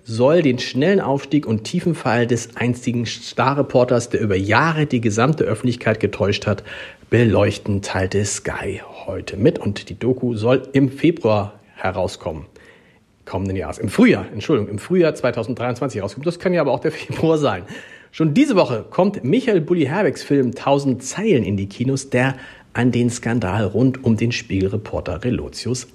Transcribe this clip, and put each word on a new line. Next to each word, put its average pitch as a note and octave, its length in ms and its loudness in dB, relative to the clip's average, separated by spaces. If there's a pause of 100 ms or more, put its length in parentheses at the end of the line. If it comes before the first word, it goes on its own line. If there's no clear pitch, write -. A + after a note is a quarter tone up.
soll C3 400 4
den B2+ 160 2
schnellen F3 420 0
Aufstieg C#3+ 460 0
und A2 160 -2
tiefen F3 320 -2
Fall A#2+ 320 0
des A#2 300 -2
einstigen A#2+ 500 -2
Starreporters, B2+ 1000 0
der A#2 120 0
über G#2 140 0
Jahre C3+ 500 2
die B2+ 160 0
gesamte A#2 440 2
Öffentlichkeit A2 540 0
getäuscht - 460 0
hat, G2+ 180 -2 (460)
beleuchten, G#2 720 2
teilte F#2+ 420 -2
Sky - 600 -6 (240)
heute - 280 -8
mit. A2+ 220 4
Und - 320 -6
die - 80 -12
Doku B2 380 -2
soll A#2 260 2 (120)
im C3+ 180 4
Februar A2+ 640 0 (200)
herauskommen. F2+ 720 -6 (800)
Kommenden F#2+ 320 -4
Jahres. E2 200 -6
Im G#2+ 120 -6
Frühjahr, D#3+ 420 4
Entschuldigung, G#2+ 400 0
im G#2 80 -6
Frühjahr F3 340 2
zweitausenddreiundzwanzig A#2+ 880 -4
rauskommt. G2 240 -8
Das E3+ 140 -4
kann F#3 140 0
ja F3 80 2
aber C#3 100 0
auch - 80 0
der D#3 120 -2
<laughs> - 20 -4
Februar - 440 0
sein. A2 260 0 (460)
Schon D#3+ 240 0
diese C4+ 220 4
Woche B2+ 340 2
kommt - 360 0
Michael G3+ 340 2
Bulli D#3+ 240 0
Herbecks D3 400 0
Film C3+ 320 2
Tausend C#3 480 0
Zeilen F3+ 400 0
in G2 140 0
die G2 100 -4
Kinos, C3 420 -4
der B2+ 280 2 (340)
an A#2+ 220 2
den A#2+ 160 2
Skandal A2+ 560 -2
rund B2 400 2
um A2+ 100 4
den A#2 160 0
Spiegelreporter F#2+ 960 -4
Relotius A2+ 680 -4